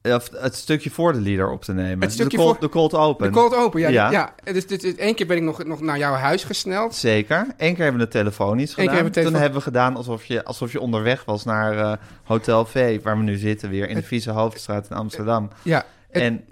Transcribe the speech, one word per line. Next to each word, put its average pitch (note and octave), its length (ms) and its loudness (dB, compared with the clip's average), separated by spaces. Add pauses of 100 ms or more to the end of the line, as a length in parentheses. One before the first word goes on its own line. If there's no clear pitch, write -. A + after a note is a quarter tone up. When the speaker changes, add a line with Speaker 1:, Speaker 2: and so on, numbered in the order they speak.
Speaker 1:
Ja, A#2+ 140 2
of - 180 -4
het B2+ 220 -4
stukje D3+ 340 -2
voor E3 240 2
de A#2 80 -2
leader G2 280 0
op - 140 -8
te G2 100 -6
nemen. F#2 280 -2
Speaker 2:
Het G2+ 100 0
stukje A#2 260 0
Speaker 1:
De E3+ 60 4
cold, D#3+ 140 4
Speaker 2:
voor D#3 100 -4
Speaker 1:
de - 60 -2
cold D#3+ 220 2
open. D3+ 320 2
Speaker 2:
De G2 120 0
cold A#3+ 160 4
open, G#3+ 240 2
ja. E3 100 2
Speaker 1:
Ja. A2+ 220 4
Speaker 2:
Ja. F#3+ 220 0 (200)
Dus F#3 140 -2
dit, F#3+ 140 -6
dit, F3+ 160 -4
één A3 180 0
keer G3+ 120 -4
ben F3 100 2
ik E3 60 -2
nog, D#3+ 200 -4
nog D3+ 180 -8
naar D3+ 160 -2
jouw C#3+ 160 0
huis C#3 300 0
gesneld. G#3 520 -4
Speaker 1:
Zeker. A2 420 2 (200)
Eén E3+ 160 0
keer E3+ 100 -2
hebben C#3 140 2
we A#2+ 40 2
het A2+ 100 0
telefonisch G#2+ 580 0
Speaker 2:
Eén - 60 -14
keer - 80 0
Speaker 1:
gedaan. F3+ 120 2
Speaker 2:
hebben F3 100 4
we G3 140 0
telefo- E3 120 2
Speaker 1:
Toen D#3 100 4
hebben C#3 180 2
we C#3 60 -6
gedaan B2+ 300 2
alsof A#2+ 300 -8
je, A#2 180 -2
alsof - 280 -8
je C3+ 80 -4
onderweg A#2 460 0
was G#2 200 -4
naar, G#2+ 320 0
eh, G#2+ 160 0 (300)
Hotel A2+ 420 2
V, A#2 380 0
waar G#2+ 140 0
we A2 60 0
nu G2+ 140 0
zitten, G#2+ 320 -4
weer G2 140 -2
in G#2 100 -6
de A2 60 -2
Speaker 2:
Het - 80 -6
Speaker 1:
vieze A2+ 240 -4
hoofdstraat G#2+ 580 -4
in - 60 -10
Amsterdam. G#2+ 540 -2 (120)
Speaker 2:
Ja. D#3+ 240 0 (240)
Het, - 120 0
Speaker 1:
En A#2 300 -2